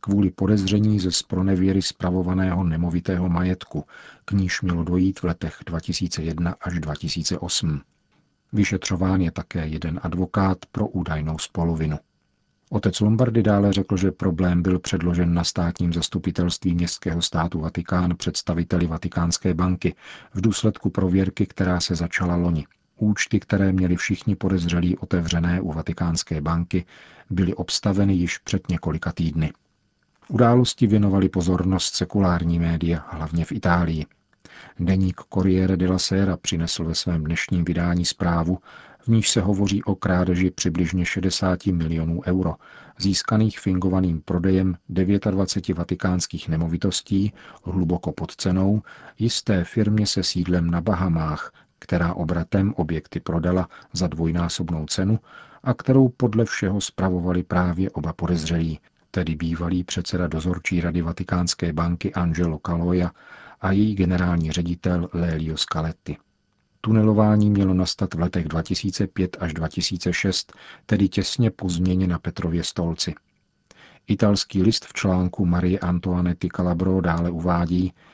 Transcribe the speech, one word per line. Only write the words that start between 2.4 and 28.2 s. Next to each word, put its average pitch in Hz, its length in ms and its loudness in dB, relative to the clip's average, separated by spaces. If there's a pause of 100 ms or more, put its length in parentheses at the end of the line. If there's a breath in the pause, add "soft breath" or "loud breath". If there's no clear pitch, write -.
nemovitého 87 680 0
majetku, 87 560 -2 (400 loud breath)
k - 60 -8
níž 95 300 0
mělo 87 220 0
dojít 92 360 0
v - 40 -8
letech 82 420 -4
dva 82 140 -6
tisíce 82 440 -4
jedna 82 380 -2
až 90 180 -4
dva 76 160 -6
tisíce 82 440 -4
osm. 78 420 -2 (720)
Vyšetřován 95 680 2
je 85 100 2
také 82 360 -6
jeden 78 360 -4
advokát 92 540 0 (140)
pro 104 160 -2
údajnou 80 500 -4
spoluvinu. 78 600 -2 (720)
Otec 104 300 0
Lombardy 110 440 4
dále 101 300 4
řekl, 98 240 0
že 92 140 2
problém 87 500 2
byl 92 180 2
předložen 87 540 0
na 85 100 0
státním 87 500 -2
zastupitelství 87 800 -2
městského 85 480 -2
státu 85 380 -2
Vatikán 87 580 0
představiteli 85 680 -2
Vatikánské 85 680 -2
banky 87 420 0 (380 loud breath)
v 98 80 -4
důsledku 107 480 0
prověrky, 95 560 2
která 90 340 0
se 87 160 -2
začala 87 400 -2
loni. 87 300 0 (320)
Účty, 107 420 0
které 98 320 2
měli 92 240 2
všichni 98 400 -2
podezřelí 87 600 0
otevřené 87 640 0
u 82 100 -4
Vatikánské 82 680 -4
banky, 85 440 -2 (440 loud breath)
byly 90 240 0
obstaveny 98 600 0
již 87 240 0